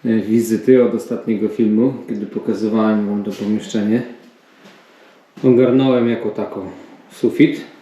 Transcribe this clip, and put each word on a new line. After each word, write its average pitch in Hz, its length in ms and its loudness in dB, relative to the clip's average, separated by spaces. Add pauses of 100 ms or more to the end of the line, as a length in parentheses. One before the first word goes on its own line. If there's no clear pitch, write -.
e, 113 160 0
wizyty, 113 640 4
od 107 100 0
ostatniego 110 540 -4
filmu, 113 460 2 (140)
kiedy 104 180 -6
pokazywałem 107 800 -2
wam 101 160 -4
to 104 60 -6
pomieszczenie. 107 720 -2 (1400)
Ogarnąłem 127 640 4
jako 110 220 -4
tako 101 360 -8 (460)
sufit. 143 480 2 (220)